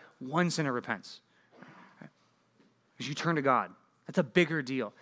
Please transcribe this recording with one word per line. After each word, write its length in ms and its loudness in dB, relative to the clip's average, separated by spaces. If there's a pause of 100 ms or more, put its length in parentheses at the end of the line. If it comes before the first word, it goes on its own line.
(200)
One 300 0
sinner 220 0
repents. 480 -6 (1800)
As 120 -8
you 40 -4
turn 220 0
to 60 0
God, 300 2 (360)
that's 120 -2
a 40 6
bigger 380 2
deal. 400 -4